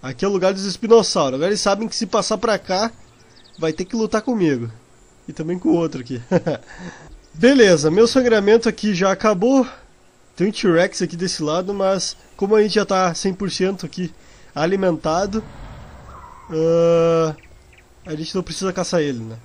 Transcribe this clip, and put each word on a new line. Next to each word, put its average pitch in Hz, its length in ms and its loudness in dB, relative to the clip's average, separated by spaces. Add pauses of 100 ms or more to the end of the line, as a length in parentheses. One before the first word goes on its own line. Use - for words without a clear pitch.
Aqui 135 220 -6
é 196 40 2
o 202 40 0
lugar 190 200 2
dos 190 120 -6
espinossauros. 196 680 2
Agora 156 160 -2
eles 208 100 -2
sabem 202 260 0
que - 80 -8
se 220 120 -6
passar 208 320 -2
pra 214 200 0
cá, 202 320 -4 (680)
vai 160 160 -2
ter 185 120 -6
que 185 100 -12
lutar 220 280 -2
comigo. 156 460 0 (600)
E 156 40 -14
também 165 260 -6
com 175 100 -2
o 170 80 4
outro 160 240 -2
aqui. 123 200 -10 (560)
<laughs> - 560 -20
Beleza, 185 560 6
meu 214 200 6
sangramento 226 600 4
aqui 214 260 -2
já 190 180 2
acabou. 214 520 2 (680)
Tem 180 140 0
um - 20 0
T-Rex 185 520 0
aqui - 140 -6
desse 170 260 -6
lado, 175 300 -4
mas 196 440 -2 (200)
como 202 200 2
a 214 60 6
gente 208 120 0
já 208 100 2
tá 185 300 0
cem 190 180 -4
por 185 180 -6
cento 185 360 -4
aqui 180 260 -8 (420)
alimentado, 185 880 -2 (1080)
ah, 165 840 2 (680)
a 165 80 -10
gente 160 200 -10
não 185 80 -2
precisa 180 300 -6
caçar 180 280 -2
ele, 139 180 -2
né? 113 260 -12